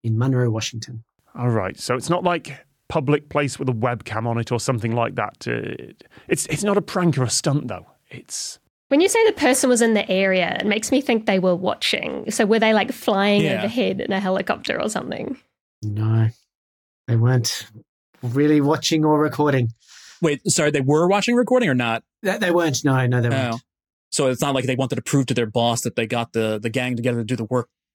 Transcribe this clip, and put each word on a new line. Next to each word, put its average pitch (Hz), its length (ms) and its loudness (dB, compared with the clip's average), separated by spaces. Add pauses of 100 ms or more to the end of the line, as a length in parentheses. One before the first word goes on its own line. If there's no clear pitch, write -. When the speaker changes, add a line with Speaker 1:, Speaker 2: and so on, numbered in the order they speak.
Speaker 1:
in 113 160 0
Monroe, 123 320 2
Washington. 113 540 -8 (320)
Speaker 2:
All 123 140 0
right, 98 280 -2
so - 160 -4
it's 127 160 -6
not, 175 140 0
like, 170 400 -2 (240)
public 147 400 0
place 147 300 -2
with 135 100 -2
a 127 40 0
webcam 113 540 -4
on 117 120 0
it 113 120 -4
or 120 80 0
something 113 360 -2
like 117 200 -2
that. 104 320 -6
Uh, 117 460 -8 (340)
it's, - 200 -2
it's - 180 -6
not 202 120 2
a 202 60 2
prank 175 360 0
or 131 40 0
a 117 80 -2
stunt, 143 380 -2
though. 92 180 -10 (240)
It's - 480 -12 (300)
Speaker 3:
When 285 120 4
you 381 80 4
say 453 180 4
the 415 80 4
person 262 360 2
was 240 120 4
in 226 120 4
the 202 160 0
area, 185 480 2
it - 80 -4
makes 214 240 -2
me 262 100 4
think 226 260 0
they 196 120 2
were 180 160 2
watching. - 760 -4
So 220 160 0
were 220 120 4
they, 220 140 4
like, 214 180 2
flying 202 520 2
Speaker 4:
Yeah. 135 160 0
Speaker 3:
overhead 196 420 -2
in - 120 -6
a 190 60 0
helicopter - 640 -2
or 214 60 -2
something? - 480 -6 (460)
Speaker 1:
No, 110 460 2 (800)
they 120 80 0
weren't 117 540 2 (540)
really 143 380 2
watching 156 440 0
or 151 160 4
recording. 143 480 2 (520)
Speaker 4:
Wait, 147 200 0 (100)
sorry, 151 220 2
they 143 80 0
were 151 260 4
watching 202 300 2
recording 240 320 2
or 131 60 0
not? 117 280 0 (200)
Speaker 1:
They, 208 160 -2
they 185 120 0
weren't. 165 340 2
No, 131 220 2
no, 123 140 2
they 120 80 0
Speaker 4:
Oh. - 20 0
Speaker 1:
weren't. 123 320 -2 (480)
Speaker 4:
So 139 180 0
it's 127 120 0
not 143 140 0
like 131 100 0
they 127 100 0
wanted 127 220 -2
to - 60 -6
prove 139 240 0
to 120 80 -2
their 120 120 0
boss 117 360 0
that 117 120 -6
they 113 120 -2
got 117 260 -4
the, 110 260 -2
the 113 120 -4
gang 123 260 -2
together 120 220 -2
to 117 60 -4
do 117 120 -4
the 117 80 -4
work, 120 240 -2 (260)